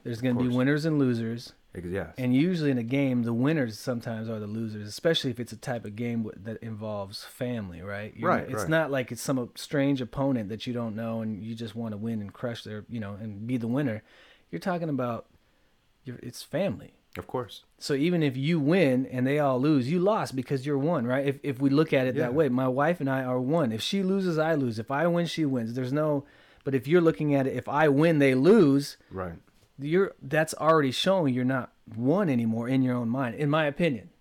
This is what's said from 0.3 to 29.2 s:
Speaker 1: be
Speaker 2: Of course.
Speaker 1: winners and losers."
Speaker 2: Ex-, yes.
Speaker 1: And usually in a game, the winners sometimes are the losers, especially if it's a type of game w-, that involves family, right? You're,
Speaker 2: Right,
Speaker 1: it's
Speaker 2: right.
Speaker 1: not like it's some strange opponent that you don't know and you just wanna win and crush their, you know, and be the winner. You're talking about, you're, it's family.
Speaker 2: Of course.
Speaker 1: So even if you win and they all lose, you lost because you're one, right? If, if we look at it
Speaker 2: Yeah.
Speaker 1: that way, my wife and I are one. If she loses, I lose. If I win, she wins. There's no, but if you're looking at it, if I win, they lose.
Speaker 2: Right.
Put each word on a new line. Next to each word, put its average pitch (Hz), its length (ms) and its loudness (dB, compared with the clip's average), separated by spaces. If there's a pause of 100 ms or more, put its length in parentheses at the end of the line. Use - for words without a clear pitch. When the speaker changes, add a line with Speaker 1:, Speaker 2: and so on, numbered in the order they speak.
Speaker 1:
be 123 120 2
Speaker 2:
Of - 0 -
course. 123 100 2
Speaker 1:
winners 143 300 2
and 156 120 2
losers." 117 540 0 (200)
Speaker 2:
Ex-, 87 140 -10
yes. 87 320 -4
Speaker 1:
And 127 160 2
usually 151 380 2
in 127 60 0
a 117 40 -2
game, 127 400 0
the 117 120 -2
winners 127 440 0
sometimes 113 500 -6
are 110 120 -6
the 104 80 -8
losers, 107 400 -8
especially 160 420 -2
if 117 80 -6
it's 120 140 -8
a 110 40 -12
type 117 280 -8
of 107 100 -10
game 117 300 -4
w-, 98 180 -12
that 110 220 -10
involves 104 580 -8
family, 107 580 -8
right? 101 360 -10
You're, 135 140 -2
Speaker 2:
Right, 120 180 2
Speaker 1:
it's 110 140 -2
Speaker 2:
right. 90 60 -4
Speaker 1:
not 160 220 0
like 131 220 -4
it's 117 100 -10
some 127 320 -2
strange 139 460 -2
opponent 127 480 -2
that 104 180 -10
you 127 60 -4
don't 117 240 -6
know 113 240 -4
and 110 240 -6
you 113 100 -8
just 113 220 -10
wanna 113 220 -6
win 113 240 -4
and 98 100 -10
crush 117 320 -8
their, 107 240 -12
you 117 100 -8
know, 101 220 -8
and 107 260 -10
be 127 100 -2
the 113 120 -4
winner. 120 340 -2 (480)
You're 170 80 -8
talking 170 300 -4
about, 127 380 -4 (800)
you're, 123 180 -12
it's - 200 -14
family. 151 520 -4 (240)
Speaker 2:
Of - 80 -8
course. - 380 -8 (140)
Speaker 1:
So - 160 -2
even 160 280 2
if 131 140 0
you 156 240 0
win 139 460 4
and 127 200 -2
they 143 140 2
all 131 200 2
lose, 139 300 4
you 180 100 0
lost 185 360 0
because 131 280 -4
you're 143 140 0
one, 143 280 0
right? 135 200 0
If, 139 160 -2
if 135 180 -4
we 139 100 4
look 156 220 4
at 131 140 4
it 127 100 0
Speaker 2:
Yeah. 143 60 2
Speaker 1:
that 123 120 -2
way, 156 140 4
my 127 200 2
wife 143 320 2
and 135 100 0
I 135 140 0
are 127 160 0
one. 131 320 2
If 110 100 -4
she 196 200 -2
loses, 185 360 0
I 160 160 2
lose. 123 240 0
If 113 120 -6
I 147 180 2
win, 170 180 2
she 160 180 -2
wins. 120 300 -2
There's 127 180 -4
no, 147 320 0 (400)
but 135 100 -2
if 123 120 0
you're 170 140 6
looking 151 340 4
at 135 140 4
it, - 80 -4
if 120 120 -6
I 147 200 4
win, 151 320 6
they 135 140 6
lose. 143 600 6 (140)
Speaker 2:
Right. 92 240 -8 (480)